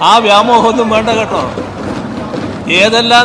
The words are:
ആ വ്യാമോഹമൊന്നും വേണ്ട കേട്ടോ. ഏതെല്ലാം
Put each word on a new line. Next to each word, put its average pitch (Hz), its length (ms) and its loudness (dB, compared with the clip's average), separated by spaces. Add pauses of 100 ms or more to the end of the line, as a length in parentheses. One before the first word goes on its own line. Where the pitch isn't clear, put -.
ആ 196 40 6 (140)
വ്യാമോഹമൊന്നും 226 680 2
വേണ്ട 220 240 0
കേട്ടോ. 196 240 -4 (1400)
ഏതെല്ലാം 233 440 2